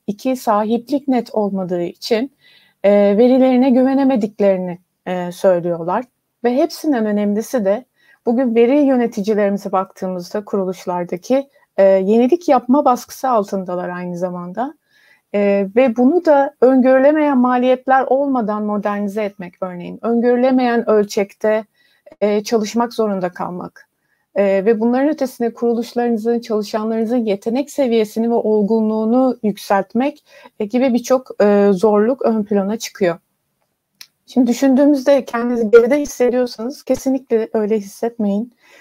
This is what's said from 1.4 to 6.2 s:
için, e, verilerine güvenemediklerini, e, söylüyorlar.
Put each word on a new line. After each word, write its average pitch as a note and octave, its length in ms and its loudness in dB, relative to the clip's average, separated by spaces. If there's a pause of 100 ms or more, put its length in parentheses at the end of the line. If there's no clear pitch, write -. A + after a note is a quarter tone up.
için, A3+ 500 -4 (520)
e, G3 60 4 (280)
verilerine B3+ 520 4
güvenemediklerini, A3 1080 0 (280)
e, F3+ 260 -6
söylüyorlar. F3 720 -2 (400)